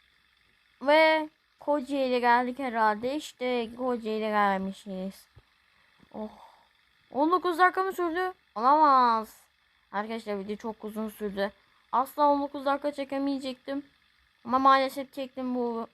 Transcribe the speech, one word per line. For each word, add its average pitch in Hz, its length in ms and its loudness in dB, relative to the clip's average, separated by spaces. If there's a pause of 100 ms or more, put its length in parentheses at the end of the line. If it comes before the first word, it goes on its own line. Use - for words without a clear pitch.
(840)
Ve 311 460 4 (320)
Kocaeli'ye 269 600 0
geldik 247 380 2
herhalde. 226 580 0
İşte 247 600 -4
Kocaeli'ye 226 540 -4
gelmişiz. 190 960 -2 (880)
Oh. 214 160 -12 (840)
On 302 180 0
dokuz 359 280 0
dakika 370 240 4
mı 381 100 -4
sürdü? 359 400 -4 (220)
Olamaz. 254 800 4 (560)
Arkadaşlar 214 460 -6
video 208 180 -8
çok 220 280 -12
uzun 220 240 -8
sürdü. 202 440 -6 (400)
Asla 269 360 2
on 285 140 2
dokuz 285 240 -8
dakika 285 260 0
çekemeyecektim. 277 880 -6 (600)
Ama 240 140 0
maalesef 269 540 2
çektim 254 420 -8
bu 233 400 -4